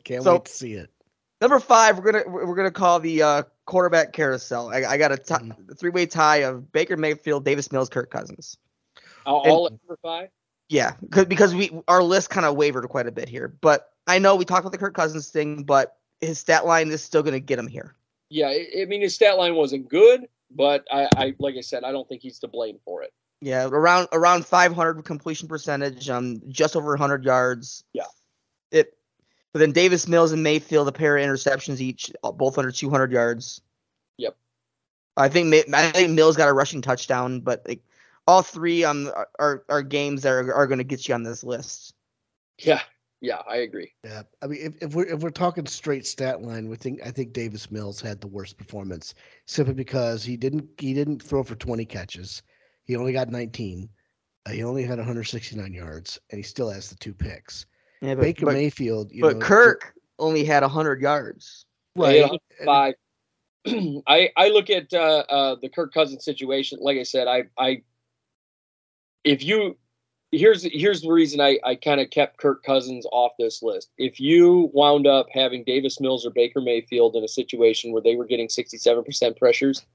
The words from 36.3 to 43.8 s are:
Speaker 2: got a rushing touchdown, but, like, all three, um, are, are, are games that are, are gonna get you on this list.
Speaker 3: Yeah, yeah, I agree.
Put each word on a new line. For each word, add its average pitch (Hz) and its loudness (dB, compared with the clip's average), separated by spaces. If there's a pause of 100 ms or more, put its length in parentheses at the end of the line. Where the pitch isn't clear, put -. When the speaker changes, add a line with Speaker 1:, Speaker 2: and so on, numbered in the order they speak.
Speaker 2:
got 151 4
a 143 6
rushing 135 -2
touchdown, 127 -4
but, 120 -6
like, 113 -10 (440)
all 185 8
three, 170 -2
um, 143 -2
are, - -8 (100)
are, 143 -2
are 143 0
games 143 -4
that 139 0
are, 127 -2
are 139 4
gonna 131 -2
get 131 -8
you 131 -2
on 117 -4
this 113 -12
list. - -12 (680)
Speaker 3:
Yeah, 151 2 (400)
yeah, 113 -8
I 113 -6
agree. 104 -8 (140)